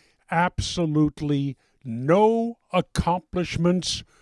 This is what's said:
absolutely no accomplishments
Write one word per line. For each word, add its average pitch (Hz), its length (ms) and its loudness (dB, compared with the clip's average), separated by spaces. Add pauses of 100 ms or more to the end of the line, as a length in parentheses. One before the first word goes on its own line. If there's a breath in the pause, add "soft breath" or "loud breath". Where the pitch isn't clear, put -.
(300 soft breath)
absolutely 151 1300 0 (300)
no 214 720 2 (160)
accomplishments 175 1300 -2 (180 soft breath)